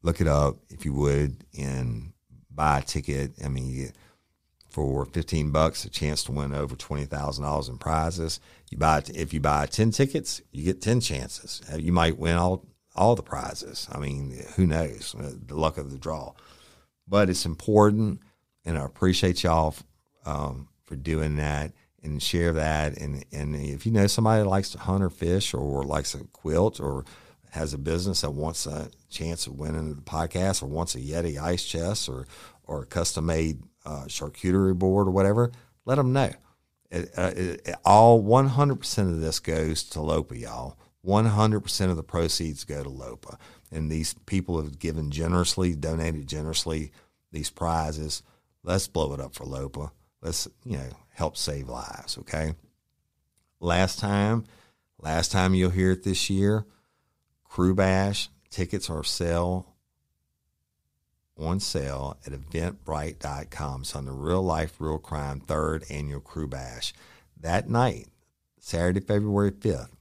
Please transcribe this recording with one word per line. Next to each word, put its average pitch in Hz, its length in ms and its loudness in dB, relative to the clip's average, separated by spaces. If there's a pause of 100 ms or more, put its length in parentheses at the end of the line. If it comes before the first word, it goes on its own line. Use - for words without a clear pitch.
Look 82 180 0
it 80 80 4
up, 71 300 4 (100)
if - 160 -16
you 73 100 0
would, 71 500 2 (140)
and 65 540 -4 (360)
buy 73 300 2
a 69 40 -2
ticket. 69 500 -4 (100)
I 71 60 -4
mean, 65 220 -4
you, 64 180 -6 (800)
for 71 360 -2
fifteen 78 460 -2
bucks, 78 340 2
a - 60 -12
chance 73 340 -2
to 64 80 -6
win 71 220 -2
over 71 220 -4
twenty 71 300 -6
thousand 71 380 -6
dollars 73 240 -2
in 62 80 -10
prizes. 80 640 -2 (320)
You - 80 -10
buy, 78 240 4 (100)
if 80 220 -6
you 78 60 0
buy 73 260 2
ten 110 240 4
tickets, 139 500 0 (120)
you 73 120 -8
get 92 160 0
ten 120 200 2
chances. - 600 -6 (120)
Uh, 78 40 -6
you 80 160 0
might 82 260 4
win 85 180 2
all, 90 280 2 (300)
all 113 220 6
the 117 60 -6
prizes. - 680 -8
I 69 80 -8
mean, 69 460 -6 (120)
who 92 100 6
knows? 80 520 0
Uh, 69 140 -8 (120)
the 62 120 -10
luck 78 200 2
of 71 140 -8
the 67 80 -10
draw. 78 360 -8 (760)
But 98 220 6
it's - 160 0
important, 104 720 6 (440)
and 82 140 -2
I 71 60 -2
appreciate 92 580 2
y'all 82 260 4
f-, - 160 -8 (400)
um, 73 440 -6 (160)
for 69 120 -10
doing 76 400 0
that 73 360 -2 (300)
and 73 180 -4
share 85 320 2
that. 78 460 0
And, 69 320 -6
and 73 240 -4
if 71 320 -6
you 113 60 2
know 101 160 6
somebody 110 340 4
that 101 60 2
likes 98 220 2
to - 80 -14
hunt 95 260 2
or 87 60 0
fish 87 440 0
or 69 300 -2
likes 73 300 -2
a 67 100 -12
quilt 87 560 0
or 67 240 -4 (480)
has 76 220 -4
a 71 40 -6
business 85 440 0
that 76 80 -2
wants 78 360 -4
a 76 220 -8 (220)
chance 82 360 -6
of 69 120 -12
winning 78 360 -4
the 71 60 -14
podcast 90 640 -2
or 69 40 -8
wants 82 280 -2
a 62 60 -8
Yeti 78 380 -4
ice 87 240 -2
chest 87 460 -4
or, 65 180 -10 (380)
or 73 180 -6
a - 40 -12
custom-made, 80 760 0 (220)
uh, 73 220 -10
charcuterie 92 680 0
board 95 320 4
or 95 40 2
whatever, 104 420 4 (320)
let 135 140 2
'em 127 160 4
know. 135 180 2 (580)
It, 87 240 -4
uh, 90 220 0
it, 87 320 -4
it, 87 60 -4 (100)
all 113 380 10
one 127 260 6
hundred 135 280 4
percent - 340 0
of 82 100 0
this 80 180 -2
goes 80 520 0
to 82 100 -6
lopa, 78 380 -2
y'all. - 400 -10 (240)
One 104 240 4
hundred 107 340 4
percent 95 300 0
of 85 80 0
the 78 40 -6
proceeds 80 640 -2
go 71 180 -6
to 69 60 -8
lopa. 65 480 -14 (340)
And 80 200 -4
these 80 240 -2 (100)
people 92 320 -2
have 76 220 -4
given 78 320 -4
generously, 87 640 0
donated 80 540 -4
generously 78 640 -4 (420)
these - 180 -6
prizes. 78 720 -2 (400)
Let's 92 260 0
blow 76 240 -2
it 69 80 -8
up 65 140 -10
for - 100 -12
lopa. 67 480 -8 (300)
Let's, - 260 -4 (160)
you 104 140 -4
know, 64 120 -8 (200)
help - 260 -4
save 69 320 -6
lives, - 500 -10
okay? 78 360 -4 (1040)
Last 87 380 2
time, 104 460 0 (540)
last 80 340 0
time 92 220 4
you'll 92 160 4
hear 92 200 4
it 92 140 0
this 98 260 0
year, 101 340 2 (800)
Crew 92 300 2
Bash 95 560 2 (180)
tickets - 400 -4
are 78 160 -4
sale, 87 600 0 (1700)
on 85 240 -2
sale 69 560 -4 (100)
at 69 60 -10
eventbrite 78 840 -6
dot 73 320 -8
com. 67 320 -8
It's - 120 -10
on 69 120 -8
the 67 60 -8
Real 78 300 0
Life, 80 360 0
Real 78 180 -2
Crime 71 420 -6
third 78 520 -2
annual 71 300 -6
Crew 76 280 -8
Bash. 64 460 -10 (440)
That - 300 -2
night, 117 400 0 (500)
Saturday, 90 420 0
February 101 580 2
fifth - 420 -2